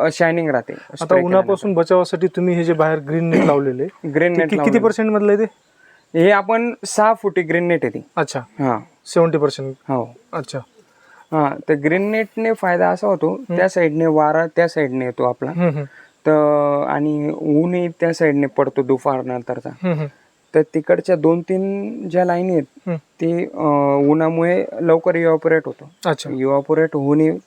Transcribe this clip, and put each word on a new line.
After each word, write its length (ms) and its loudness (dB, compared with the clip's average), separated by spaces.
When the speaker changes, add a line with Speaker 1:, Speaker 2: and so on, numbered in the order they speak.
Speaker 1:
शायनिंग 360 0
राहते 240 -4
Speaker 2:
आता 220 -20
Speaker 1:
स्प्रे 100 -8
केल्यानंतर. 200 4
Speaker 2:
उन्हापासून 480 0
बचावासाठी 540 2
तुम्ही 280 0
हे 80 0
जे 100 2
बाहेर 260 2
ग्रीन 300 -2
नेट 160 2
लावलेले, 380 0
Speaker 1:
<clears throat> 220 -10
ग्रीन 80 -6
Speaker 2:
ते 140 2
Speaker 1:
नेट 100 0
Speaker 2:
कि-, 60 2
किती 140 0
Speaker 1:
लावलेलं. 260 2
Speaker 2:
पर्सेंट 280 0
मधलं 220 2
आहे 120 2
ते? 220 -12
Speaker 1:
हे 240 4
आपण 420 0
सहा 280 2
फुटी 280 -2
ग्रीन 260 0
नेट 180 0
आहे 140 -4
ती. 60 -16
Speaker 2:
अच्छा. 240 -4
Speaker 1:
हां. 400 -2
Speaker 2:
सेव्हन्टी 320 2
पर्सेंट. 380 -2
Speaker 1:
हो. 240 -4
Speaker 2:
अच्छा. 260 -10
Speaker 1:
हां, 280 0
तर 40 4
ग्रीन 280 0
नेटने 520 -2
फायदा 360 0
असा 180 -2
होतो, 260 0
Speaker 2:
हं. 240 -6
Speaker 1:
त्या 120 2
साईडने 360 0
वारा 420 2
त्या 200 0
साईडने 380 -2
येतो 180 -4
आपला. 280 -4
Speaker 2:
हं, 180 0
हं. 140 -4
Speaker 1:
तर 580 2
आणि 440 -2
ऊनही 460 0
त्या 260 -2
साईडने 340 2
पडतो 360 0
दुपार 380 -2
नंतरचा. 480 -8
Speaker 2:
हं, 100 0
हं. 140 -6
Speaker 1:
तर 60 4
तिकडच्या 540 0
दोन 260 2
तीन 680 -4
ज्या 160 2
लाईन 240 -2
आहेत, 140 0
Speaker 2:
हं. 80 -4
Speaker 1:
ते, 500 -4
अं, 640 0
उन्हामुळे 560 2
लवकर 340 2
इव्हॅपोरेट 500 2
होतो. 260 -14
Speaker 2:
अच्छा. 240 -2
Speaker 1:
इव्हॅपोरेट 640 0
होऊ 220 0
नये 320 2